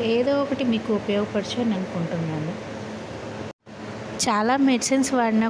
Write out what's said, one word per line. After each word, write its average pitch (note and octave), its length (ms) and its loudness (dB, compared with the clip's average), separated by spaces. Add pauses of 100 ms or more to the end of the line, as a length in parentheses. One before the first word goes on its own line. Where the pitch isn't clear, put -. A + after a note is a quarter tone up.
(160)
ఏదో B3+ 260 4
ఒకటి C#4 220 0 (100)
మీకు A3 260 0
ఉపయోగపడచ్చు G#3 640 0
అని A3 140 2
అనుకుంటున్నాను. E3 720 -2 (1700)
చాలా A3 280 2 (140)
మెడిసిన్స్ C4+ 460 2
వాడినా A3+ 360 4